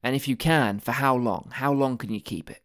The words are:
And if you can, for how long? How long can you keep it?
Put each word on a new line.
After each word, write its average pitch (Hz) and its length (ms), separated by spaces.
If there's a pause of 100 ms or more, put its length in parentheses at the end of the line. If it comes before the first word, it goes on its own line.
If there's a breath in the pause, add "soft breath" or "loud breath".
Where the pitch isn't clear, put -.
And 127 140
if 139 100
you 131 100
can, 127 440
for - 120
how 135 240
long? 113 380
How 135 180
long 135 240
can 110 160
you 107 80
keep - 300
it? - 140